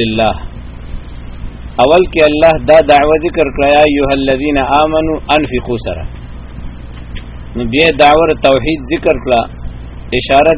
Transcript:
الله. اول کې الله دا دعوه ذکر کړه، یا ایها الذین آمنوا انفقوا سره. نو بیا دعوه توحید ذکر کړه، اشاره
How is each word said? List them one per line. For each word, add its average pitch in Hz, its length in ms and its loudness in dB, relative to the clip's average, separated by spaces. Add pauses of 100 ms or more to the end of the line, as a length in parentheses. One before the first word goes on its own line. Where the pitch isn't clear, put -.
الله. 110 260 0 (1500)
اول 165 180 6 (100)
کې 160 80 0 (100)
الله 156 240 4 (160)
دا 160 80 8 (140)
دعوه 147 220 4 (120)
ذکر 156 280 0
کړه، 143 120 0 (100)
یا 147 60 6 (100)
ایها 139 280 0
الذین 135 360 0 (260)
آمنوا 156 340 0 (200)
انفقوا 123 500 -4
سره. 87 180 -6 (1500)
نو 120 60 -4 (100)
بیا 156 160 4 (160)
دعوه 151 200 6 (220)
توحید 135 340 2 (120)
ذکر 170 320 0
کړه، 120 180 2 (760)
اشاره 143 400 4